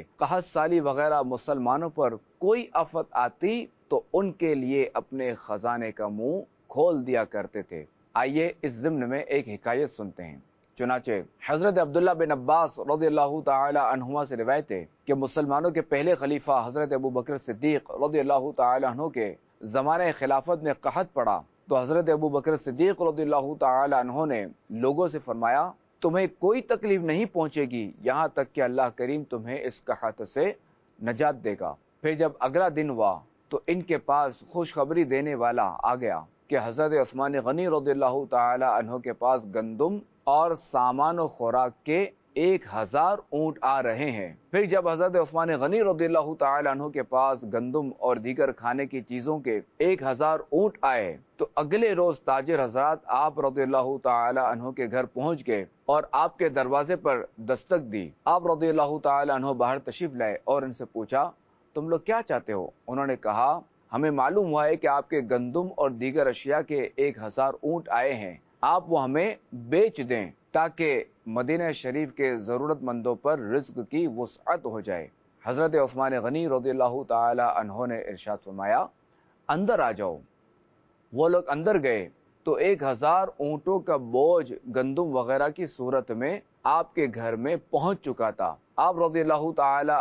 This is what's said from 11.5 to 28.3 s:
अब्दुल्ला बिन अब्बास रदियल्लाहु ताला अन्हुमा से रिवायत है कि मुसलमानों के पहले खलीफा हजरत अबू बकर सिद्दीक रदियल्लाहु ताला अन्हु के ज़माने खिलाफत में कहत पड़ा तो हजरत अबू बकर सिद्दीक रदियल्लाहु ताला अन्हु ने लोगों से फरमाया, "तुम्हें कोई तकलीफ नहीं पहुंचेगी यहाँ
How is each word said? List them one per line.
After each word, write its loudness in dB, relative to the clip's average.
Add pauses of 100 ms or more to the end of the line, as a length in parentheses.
अब्दुल्ला 4
बिन 0
अब्बास 2
रदियल्लाहु 2
ताला 2
अन्हुमा -2
से -8
रिवायत 0
है -4 (280)
कि 4
मुसलमानों 0
के -2
पहले 2
खलीफा 0
हजरत -2
अबू 0
बकर -4
सिद्दीक -2 (100)
रदियल्लाहु 2
ताला 2
अन्हु -4
के -2 (380)
ज़माने 0
खिलाफत 0
में 0 (100)
कहत -2
पड़ा 2 (320)
तो 4
हजरत 2
अबू 2
बकर 0
सिद्दीक 0
रदियल्लाहु 0
ताला 2
अन्हु 0
ने 0 (380)
लोगों 2
से -6
फरमाया, 0 (380)
"तुम्हें 2 (140)
कोई 2 (100)
तकलीफ 0
नहीं 0
पहुंचेगी -2 (180)
यहाँ 0